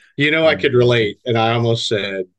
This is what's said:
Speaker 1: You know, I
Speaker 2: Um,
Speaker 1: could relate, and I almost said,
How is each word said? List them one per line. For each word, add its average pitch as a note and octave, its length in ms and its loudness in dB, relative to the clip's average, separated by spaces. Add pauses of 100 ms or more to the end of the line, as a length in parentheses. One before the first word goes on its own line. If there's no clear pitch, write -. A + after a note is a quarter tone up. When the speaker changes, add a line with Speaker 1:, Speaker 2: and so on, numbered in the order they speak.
(180)
Speaker 1:
You D3 120 0
know, D#3+ 160 0
I D3+ 80 4
Speaker 2:
Um, - 60 -6
Speaker 1:
could C3+ 140 0
relate, A#2+ 500 2
and A#2 140 -2
I A2+ 160 0
almost A#2 340 -2
said, G2 380 -4 (120)